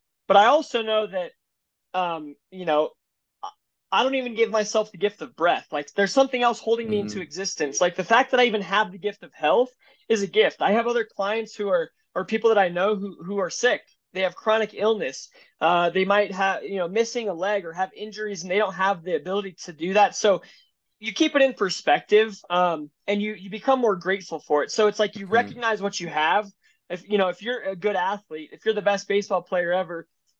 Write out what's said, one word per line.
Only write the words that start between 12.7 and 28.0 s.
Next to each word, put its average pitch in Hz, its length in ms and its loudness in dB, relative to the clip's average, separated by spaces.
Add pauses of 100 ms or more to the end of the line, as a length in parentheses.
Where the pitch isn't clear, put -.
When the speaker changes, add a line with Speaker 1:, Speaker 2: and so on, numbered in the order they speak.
Speaker 1:
who, 190 280 -10
who 202 140 -4
are 180 120 -2
sick. 240 320 0 (300)
They 185 100 -4
have 180 140 -2
chronic 220 380 0
illness. 202 560 -2 (300)
Uh, 175 300 4
they 185 140 0
might 202 280 2
have, 190 320 -2
you 190 140 -6
know, 175 100 -2
missing 226 400 -2
a 175 60 -4
leg 190 300 -2
or 165 80 -10
have 185 240 -4
injuries, 202 460 -8
and 185 80 -10
they 196 80 2
don't 190 160 0
have 190 300 0
the 175 120 -2
ability 185 480 -4
to 170 80 -14
do 170 220 -6
that. 208 220 4
So 202 260 2 (560)
you 214 140 -10
keep 311 240 0
it 269 60 6
in 262 120 4
perspective, 208 840 2 (140)
um, 175 400 0 (160)
and 208 160 0
you, 214 120 -4
you 185 160 -16
become 262 280 0
more 214 180 2
grateful 180 440 -4
for 147 240 0
it. - 80 -8
So 214 160 4
it's 202 100 -2
like 208 180 -2
you 202 160 -12
Speaker 2:
Mm-hmm. 226 180 2
Speaker 1:
recognize 226 300 -4
what 196 200 -4
you 170 80 -8
have. 160 380 2 (420)
If, 180 200 -10
you 208 100 2
know, 190 100 4
if 175 140 -8
you're 233 200 -6
a 190 140 -6
good 196 200 -2
athlete, 180 560 -6